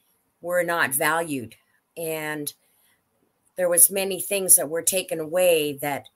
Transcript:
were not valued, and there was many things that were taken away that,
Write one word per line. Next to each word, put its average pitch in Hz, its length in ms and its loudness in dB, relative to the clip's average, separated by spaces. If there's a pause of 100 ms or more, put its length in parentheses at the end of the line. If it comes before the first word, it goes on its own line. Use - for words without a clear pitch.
(400)
were 175 220 0
not 170 320 0
valued, 156 640 -2 (400)
and 156 560 -8 (1040)
there 180 120 2
was 175 220 4
many 190 300 -2
things 190 360 2
that 151 140 -4
were 165 120 -4
taken 175 380 -2
away 160 540 2
that, 139 420 -6